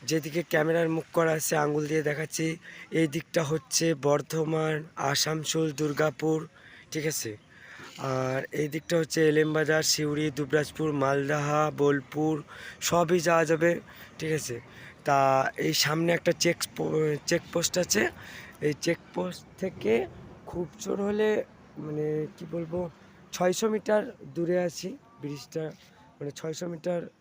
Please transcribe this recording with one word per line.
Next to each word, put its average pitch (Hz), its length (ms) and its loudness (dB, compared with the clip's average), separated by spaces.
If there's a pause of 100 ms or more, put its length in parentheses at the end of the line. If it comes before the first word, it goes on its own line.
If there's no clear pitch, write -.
(100)
যেদিকে 156 300 0 (120)
ক্যামেরার 165 440 4
মুখ 156 100 -4 (100)
করা 165 220 4
আছে - 160 -2 (100)
আঙুল 151 260 0
দিয়ে 156 180 2
দেখাচ্ছি, 156 380 -4 (520)
এই 165 160 4
দিকটা 165 360 -2
হচ্ছে 160 360 0 (200)
বর্ধমান, 156 680 2 (360)
আসানসোল, 156 580 0 (120)
দুর্গাপুর, 151 580 2 (540)
ঠিক 156 200 -4
আছে, 113 200 -6 (800)
আর 131 260 0 (220)
এই 151 140 0
দিকটা 160 260 -2
হচ্ছে 160 180 -2 (120)
এলএম 156 260 4
বাজার, 156 260 4 (100)
সিউড়ি, 151 340 0 (120)
দুবরাজপুর, 147 500 0 (140)
মালদাহা, 143 600 2 (180)
বোলপুর, 143 540 2 (540)
সবই 170 400 4
যাওয়া 165 220 6
যাবে, 165 200 4 (480)
ঠিক 156 200 -4
আছে। 123 180 -6 (500)
তা 139 120 6 (480)
এই 156 80 0 (100)
সামনে 165 340 2
একটা 175 140 2 (120)
চেক 127 140 2 (180)
পো-, 156 420 0 (120)
চেকপোস্ট - 440 0 (100)
আছে, 214 180 2 (640)
এই 147 80 2 (120)
চেকপোস্ট 180 560 -4 (200)
থেকে 196 320 -2 (560)
খুব 170 160 -6 (160)
জোর 190 160 -2 (100)
হলে 214 200 0 (560)
মানে 151 220 -4 (300)
কি 175 80 -12 (100)
বলবো, 170 260 -4 (540)
ছয়শো 185 400 2
মিটার 214 280 2 (340)
দূরে 170 200 0 (120)
আছি 180 200 -8 (340)
ব্রিজটা, 147 420 -8 (540)
মানে 143 200 -8
ছয়শো 160 340 -8
মিটার 170 280 -4 (200)